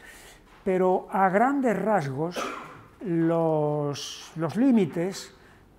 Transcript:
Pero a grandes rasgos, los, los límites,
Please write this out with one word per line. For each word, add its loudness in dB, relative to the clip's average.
Pero 2
a 4
grandes 2
rasgos, -2
los, -2
los -6
límites, 0